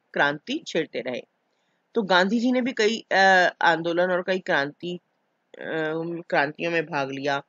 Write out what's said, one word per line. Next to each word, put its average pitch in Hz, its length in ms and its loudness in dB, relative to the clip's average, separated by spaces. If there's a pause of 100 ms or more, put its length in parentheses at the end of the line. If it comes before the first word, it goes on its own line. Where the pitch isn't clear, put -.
(140)
क्रांति 156 540 -2
छेड़ते 147 320 -4
रहे। 123 220 -8 (720)
तो 233 80 0
गांधी 208 380 2
जी 247 120 2
ने 247 100 2
भी 233 120 -2
कई, 220 380 0
अ, 190 500 6
आंदोलन 170 500 2
और 180 100 0
कई 190 180 -2
क्रांति, 170 600 -4 (540)
अ, - 60 -18 (680)
क्रांतियों 160 420 -2
में 165 140 -2
भाग 139 260 -4
लिया 139 380 -4